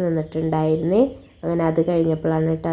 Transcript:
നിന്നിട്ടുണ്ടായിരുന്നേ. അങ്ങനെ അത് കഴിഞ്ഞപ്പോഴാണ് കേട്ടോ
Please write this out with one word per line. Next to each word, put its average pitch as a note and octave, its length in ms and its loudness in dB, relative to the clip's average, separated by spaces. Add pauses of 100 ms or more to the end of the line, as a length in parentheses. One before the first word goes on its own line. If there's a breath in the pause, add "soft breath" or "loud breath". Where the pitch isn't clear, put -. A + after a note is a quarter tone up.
നിന്നിട്ടുണ്ടായിരുന്നേ. D#3+ 960 0 (400 loud breath)
അങ്ങനെ E3+ 280 -2
അത് D#3+ 180 2
കഴിഞ്ഞപ്പോഴാണ് D#3+ 640 0
കേട്ടോ D#3+ 200 -4